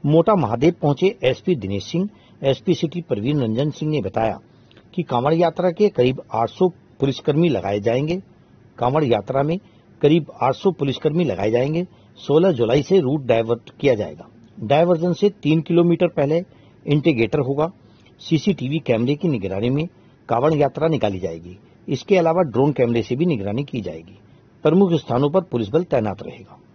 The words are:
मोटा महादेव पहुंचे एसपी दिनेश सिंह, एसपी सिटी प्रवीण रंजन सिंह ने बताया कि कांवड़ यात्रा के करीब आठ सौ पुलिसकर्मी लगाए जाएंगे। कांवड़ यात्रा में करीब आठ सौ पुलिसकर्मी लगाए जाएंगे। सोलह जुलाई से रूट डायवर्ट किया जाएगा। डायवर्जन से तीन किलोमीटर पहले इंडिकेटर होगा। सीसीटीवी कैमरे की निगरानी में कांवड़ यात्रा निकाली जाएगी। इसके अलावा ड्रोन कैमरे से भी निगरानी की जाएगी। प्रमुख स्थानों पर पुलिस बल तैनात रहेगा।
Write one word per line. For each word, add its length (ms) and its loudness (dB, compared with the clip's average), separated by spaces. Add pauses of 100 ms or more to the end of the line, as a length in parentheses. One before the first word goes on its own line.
मोटा 300 4
महादेव 460 2
पहुंचे 420 0
एसपी 320 0
दिनेश 280 -6
सिंह, 260 -4 (340)
एसपी 300 0
सिटी 280 -4
प्रवीण 380 -2
रंजन 300 -2
सिंह 220 -6
ने 100 -2
बताया 380 -4 (540)
कि 100 -4
कांवड़ 300 0
यात्रा 380 0
के 180 2
करीब 320 0 (120)
आठ 160 0
सौ 200 0 (300)
पुलिसकर्मी 500 0
लगाए 300 -2
जाएंगे। 420 -2 (560)
कांवड़ 260 0
यात्रा 400 0
में 160 -2 (420)
करीब 240 4 (180)
आठ 120 2
सौ 160 0
पुलिसकर्मी 520 -2
लगाए 280 0
जाएंगे। 360 0 (300)
सोलह 340 2
जुलाई 320 2
से 160 2
रूट 260 0
डायवर्ट 440 0 (100)
किया 160 2
जाएगा। 320 -4 (320)
डायवर्जन 540 2
से 160 0
तीन 320 0
किलोमीटर 460 2
पहले 360 -2 (440)
इंडिकेटर 520 2
होगा। 320 -2 (480)
सीसीटीवी 600 -2
कैमरे 360 0
की 120 -4
निगरानी 420 -2
में 180 -2 (420)
कांवड़ 240 2
यात्रा 340 0
निकाली 320 -2
जाएगी। 400 -10 (300)
इसके 280 0
अलावा 240 2
ड्रोन 300 2
कैमरे 300 0
से 140 -4
भी 100 0
निगरानी 380 -2
की 180 -8
जाएगी। 380 -14 (440)
प्रमुख 300 4
स्थानों 360 0
पर 120 0
पुलिस 280 -6
बल 140 0
तैनात 400 -4
रहेगा। 340 -18 (180)